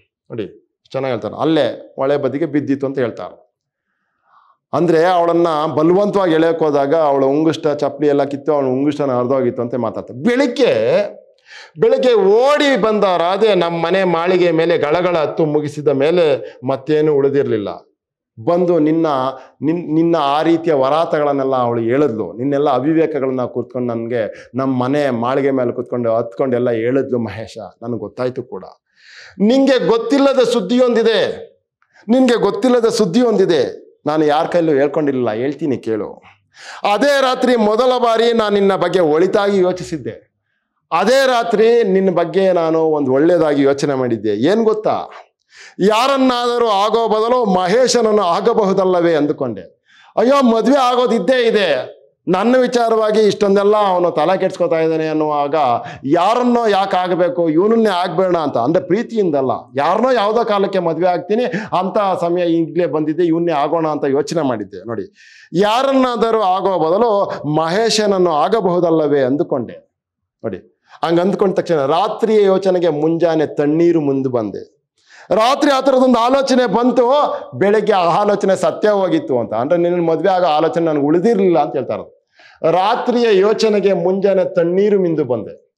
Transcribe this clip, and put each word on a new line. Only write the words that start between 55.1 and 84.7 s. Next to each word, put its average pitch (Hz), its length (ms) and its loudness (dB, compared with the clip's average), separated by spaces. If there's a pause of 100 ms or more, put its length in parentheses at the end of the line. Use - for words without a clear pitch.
ಯಾರನ್ನೋ 226 640 0
ಯಾಕೆ 196 300 0
ಆಗಬೇಕು, 175 520 0
ಇವನನ್ನೇ 214 420 2
ಆಗ್ಬೇಡ 175 460 0
ಅಂತ. 147 200 -2
ಅಂದ್ರೆ 123 280 0
ಪ್ರೀತಿಯಿಂದಲ್ಲ, 185 640 -2 (260)
ಯಾರನ್ನೋ 190 340 0
ಯಾವುದೋ 220 340 0
ಕಾಲಕ್ಕೆ 196 340 -2
ಮದುವೆ 170 280 0
ಆಗ್ತೀನಿ 185 380 -2 (340)
ಅಂತ 190 420 -2
ಸಮಯ 175 260 -2
ಈಗಲೇ 165 400 -2
ಬಂದಿದೆ, 156 380 -2
ಇವನ್ನೇ 170 280 0
ಆಗೋಣ 156 360 -2
ಅಂತ 147 160 -4
ಯೋಚನೆ 147 380 -2
ಮಾಡಿದ್ದೆ. 104 460 -6
ನೋಡಿ, 107 240 -10 (400)
ಯಾರನ್ನಾದರೂ 226 880 0
ಆಗೋ 190 380 0
ಬದಲು 196 640 0 (120)
ಮಹೇಶನನ್ನು 190 760 0
ಆಗಬಹುದಲ್ಲವೇ 165 920 0
ಅಂದುಕೊಂಡೆ. 127 540 -4 (720)
ನೋಡಿ, 104 300 -10 (300)
ಹಂಗ್ 170 160 2
ಅಂದ್ಕೊಂಡ 190 340 0
ತಕ್ಷಣ 160 320 -2
ರಾತ್ರಿಯ 208 580 0
ಯೋಚನೆಗೆ 190 440 2
ಮುಂಜಾನೆ 160 580 0
ತಣ್ಣೀರು 160 540 0
ಮುಂದೆ 135 280 -2
ಬಂದೆ. 104 500 -6 (520)
ರಾತ್ರಿ 262 400 2
ಆ 269 100 2
ಥರದೊಂದು 254 380 4
ಆಲೋಚನೆ 254 480 2
ಬಂತು, 240 460 2 (420)
ಬೆಳಗ್ಗೆ 196 380 2
ಆ 175 280 2
ಆಲೋಚನೆ 202 360 0
ಸತ್ಯ 165 320 0
ಹೋಗಿತ್ತು 160 500 0
ಅಂತ. 107 160 -4
ಅಂದ್ರೆ 143 240 0
ನಿನ್ನ 175 320 0
ಮದುವೆ 165 180 0
ಆಗೋ 185 180 2
ಆಲೋಚನೆ 160 380 0
ನನಗೆ 156 180 0
ಉಳಿದಿರ್ಲಿಲ್ಲ 180 560 2
ಅಂತ 151 180 -2
ಹೇಳ್ತಾ 120 180 -4
ಇರೋದು. 92 240 -12 (540)
ರಾತ್ರಿಯ 226 640 0
ಯೋಚನೆಗೆ 208 540 2
ಮುಂಜಾನೆ 185 600 0
ತಣ್ಣೀರು 190 460 2